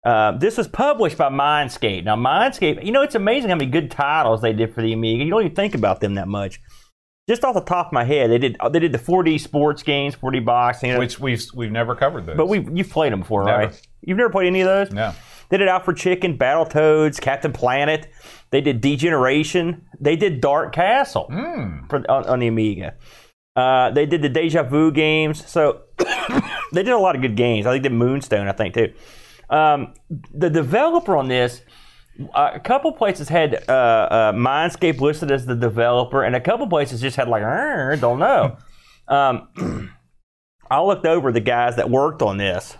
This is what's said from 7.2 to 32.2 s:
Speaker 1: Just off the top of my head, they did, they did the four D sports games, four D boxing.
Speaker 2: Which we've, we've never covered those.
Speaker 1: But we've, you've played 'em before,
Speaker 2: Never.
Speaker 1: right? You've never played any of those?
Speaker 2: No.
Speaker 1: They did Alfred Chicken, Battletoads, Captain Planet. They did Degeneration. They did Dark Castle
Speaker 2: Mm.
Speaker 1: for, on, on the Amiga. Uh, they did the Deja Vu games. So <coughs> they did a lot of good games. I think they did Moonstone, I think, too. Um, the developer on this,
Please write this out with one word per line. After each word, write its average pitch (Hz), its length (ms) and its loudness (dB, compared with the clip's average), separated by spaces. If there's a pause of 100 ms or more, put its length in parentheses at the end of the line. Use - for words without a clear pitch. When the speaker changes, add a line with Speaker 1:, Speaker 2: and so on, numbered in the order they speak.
Speaker 1:
Just 240 160 0
off 254 120 0
the 180 60 0
top 175 260 -2
of 165 40 -12
my 127 120 0
head, 131 260 2
they 120 80 4
did, 123 180 0 (160)
they 156 60 2
did 165 140 2
the 120 80 -2
four 180 240 0
D 160 160 2
sports 147 420 0
games, 143 320 -2
four 127 160 -6
D 131 100 -2
boxing. 123 600 0
Speaker 2:
Which 123 200 -4
we've, 123 240 -4 (120)
we've 117 160 -6
never 117 240 -2
covered 135 320 -2
those. 82 100 -6
Speaker 1:
But 160 100 2
we've, 196 300 -2
you've 185 140 -4
played 151 220 0
'em 95 80 -4
before, 101 240 -2
Speaker 2:
Never. 104 120 2
Speaker 1:
right? 107 240 -4 (200)
You've 185 180 -4
never 240 100 2
played 196 160 0
any 185 160 2
of 185 60 2
those? 196 240 2
Speaker 2:
No. 113 200 -4 (380)
Speaker 1:
They 190 80 2
did 196 100 2
Alfred 185 300 0
Chicken, 180 400 -2
Battletoads, 156 840 2
Captain 139 320 -2
Planet. 143 560 0 (440)
They 139 100 2
did 135 180 0
Degeneration. 151 1080 0 (120)
They 147 160 2
did 160 240 0
Dark 143 340 0
Castle 208 580 0
Speaker 2:
Mm. 156 580 -8
Speaker 1:
for, 143 220 -2
on, 135 160 0
on 127 120 0
the 120 80 0
Amiga. 110 460 -2 (640)
Uh, 127 340 2
they 147 160 2
did 156 160 -2
the 143 80 0
Deja 160 320 0
Vu 151 300 2
games. 156 580 0
So 151 400 2
<coughs> - 80 -20
they - 840 -2
did 220 60 -2
a 240 100 4
lot 185 160 2
of 127 80 -2
good 117 120 -2
games. 113 300 2
I 123 60 2
think 135 120 0
they 135 60 0
did 123 60 -2
Moonstone, 117 520 0
I 98 40 -2
think, 98 240 -4
too. 113 180 2 (560)
Um, 156 440 2 (400)
the 160 160 0
developer 202 680 2
on 131 100 0
this, 123 340 0 (720)